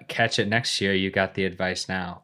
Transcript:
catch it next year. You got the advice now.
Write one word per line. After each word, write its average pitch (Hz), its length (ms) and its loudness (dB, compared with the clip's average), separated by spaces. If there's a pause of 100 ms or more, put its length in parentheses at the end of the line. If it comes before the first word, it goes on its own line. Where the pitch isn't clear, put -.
catch - 300 0
it 104 100 2
next 117 340 0
year. 98 120 2
You 95 160 2
got 95 240 0
the 98 120 0
advice 92 440 -4
now. 92 340 -6